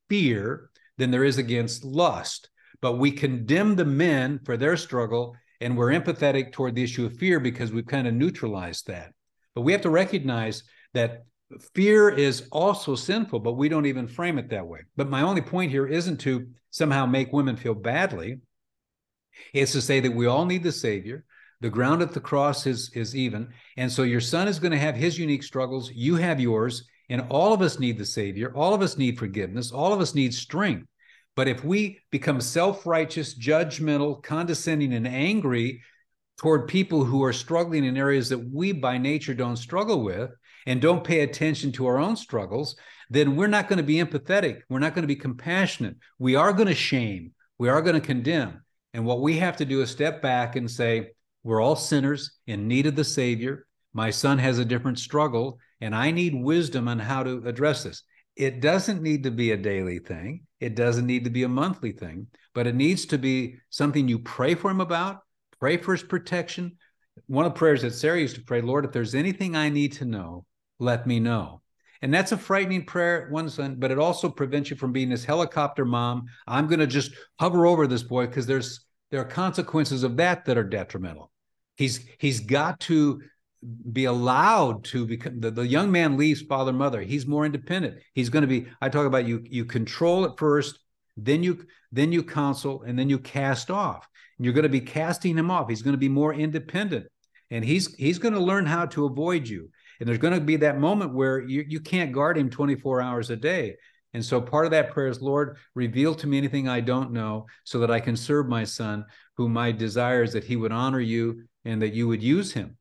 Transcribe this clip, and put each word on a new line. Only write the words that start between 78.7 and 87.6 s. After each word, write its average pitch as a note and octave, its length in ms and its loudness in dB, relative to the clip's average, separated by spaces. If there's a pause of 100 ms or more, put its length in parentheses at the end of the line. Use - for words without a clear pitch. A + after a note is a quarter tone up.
there C3+ 100 -2
are B2+ 40 -6
consequences D#3 760 -2
of B2 160 0
that F3 260 2
that B2 140 2
are A2 60 2
detrimental." F2+ 680 -8 (440)
He's, B2+ 300 -4 (120)
he's C3 220 0
got C#3+ 400 0
to D3+ 420 2 (680)
be C3 140 -2
allowed B2+ 800 4
to B2 220 -4
become, A#2+ 340 -8
the, A2+ 100 -2
the A#2+ 160 -4
young D#3+ 240 2
man E3 260 4
leaves D3 260 2
father C3+ 260 -2
and B2+ 100 0
mother. C3 220 0
He's B2 260 -4
more D3 180 0
independent. D3+ 520 -4 (180)